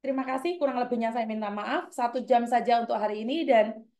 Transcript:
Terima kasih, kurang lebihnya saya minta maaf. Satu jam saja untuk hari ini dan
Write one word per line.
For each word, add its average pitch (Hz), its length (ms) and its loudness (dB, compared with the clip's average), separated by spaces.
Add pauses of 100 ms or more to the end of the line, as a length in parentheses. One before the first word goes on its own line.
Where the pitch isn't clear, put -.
Terima 262 260 -2
kasih, 330 320 -4
kurang 262 160 0
lebihnya 240 380 0
saya 233 100 0
minta 214 240 -6
maaf. 233 400 -4
Satu 240 400 -2
jam 240 160 6
saja 240 280 2 (100)
untuk 233 180 -2
hari 214 240 -2
ini 285 240 -2
dan 220 160 8 (340)